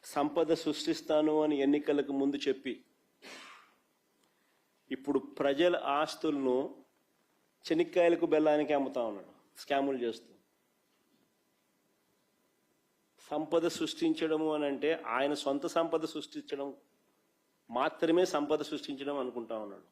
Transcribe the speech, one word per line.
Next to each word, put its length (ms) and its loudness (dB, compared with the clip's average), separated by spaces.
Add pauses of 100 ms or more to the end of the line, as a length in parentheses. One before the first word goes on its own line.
సంపద 480 0
సృష్టిస్తాను 880 2
అని 160 2
ఎన్నికలకు 540 2
ముందు 240 0
చెప్పి 480 -4 (2000)
ఇప్పుడు 280 -2
ప్రజల 580 2
ఆస్తులను 1080 -2 (880)
చెనిక్కాయలకు 560 4
బెల్లానికి 460 4
అమ్ముతా 320 0
ఉన్నాడు, 560 -10
స్కాములు 380 0
చేస్తూ. 340 -6 (3000)
సంపద 360 0
సృష్టించడము 880 0
అని 100 -2
అంటే 420 -2
ఆయన 280 0
సొంత 320 -2
సంపద 380 0
సృష్టించడం 680 -10 (960)
మాత్రమే 540 4
సంపద 380 0
సృష్టించడం 560 -6
అనుకుంటా 400 -6
ఉన్నాడు. 340 -10